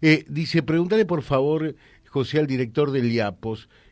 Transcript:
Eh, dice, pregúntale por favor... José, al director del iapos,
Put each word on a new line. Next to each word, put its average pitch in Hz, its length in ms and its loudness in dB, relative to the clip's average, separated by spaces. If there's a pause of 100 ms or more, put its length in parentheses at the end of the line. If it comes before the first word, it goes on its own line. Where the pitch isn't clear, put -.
Eh, 156 260 4
dice, 156 340 -2
pregúntale 175 440 0
por 160 160 -2
favor... 147 520 0 (360)
José, 139 280 -2
al 147 80 2
director 131 440 0
del 127 200 2
iapos, 110 580 -4 (240)